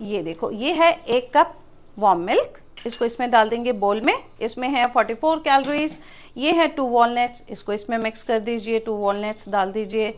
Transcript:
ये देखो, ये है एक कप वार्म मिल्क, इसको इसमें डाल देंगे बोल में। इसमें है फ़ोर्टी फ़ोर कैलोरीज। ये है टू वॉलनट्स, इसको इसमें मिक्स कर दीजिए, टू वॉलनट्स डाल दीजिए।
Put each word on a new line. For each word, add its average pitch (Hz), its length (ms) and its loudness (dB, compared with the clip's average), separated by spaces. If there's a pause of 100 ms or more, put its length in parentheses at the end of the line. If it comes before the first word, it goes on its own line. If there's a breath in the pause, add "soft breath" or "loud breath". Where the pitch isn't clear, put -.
ये 202 200 -4
देखो, 165 280 -6
ये 247 220 -2
है 330 180 4 (180)
एक 247 280 -2
कप 339 200 4 (420)
वार्म 190 220 4
मिल्क, 247 400 0 (260)
इसको 233 180 -4
इसमें 240 260 -4
डाल 220 180 6
देंगे 240 240 -2
बोल 202 280 0
में। 330 140 2 (260)
इसमें 247 280 -6
है 247 240 2
फ़ोर्टी 220 220 2
फ़ोर 311 240 0
कैलोरीज। 294 600 0 (380 loud breath)
ये 294 160 2
है 330 160 4
टू 285 160 -2
वॉलनट्स, 240 680 2
इसको 202 220 -8
इसमें 214 260 -4
मिक्स 220 240 -6
कर 226 180 0
दीजिए, 226 380 -2
टू 220 140 -4
वॉलनट्स 208 560 -2
डाल 196 240 0
दीजिए। 214 460 -4